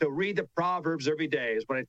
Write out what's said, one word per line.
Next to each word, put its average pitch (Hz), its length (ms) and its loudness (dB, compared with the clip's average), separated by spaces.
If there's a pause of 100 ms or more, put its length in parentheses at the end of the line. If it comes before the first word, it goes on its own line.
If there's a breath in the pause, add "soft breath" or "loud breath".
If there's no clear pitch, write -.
So 151 60 4
read 185 280 -2
the 185 200 -2
Proverbs 165 520 0
every 151 200 0
day 127 260 0
is 110 140 0
what 131 100 0
I 127 100 -2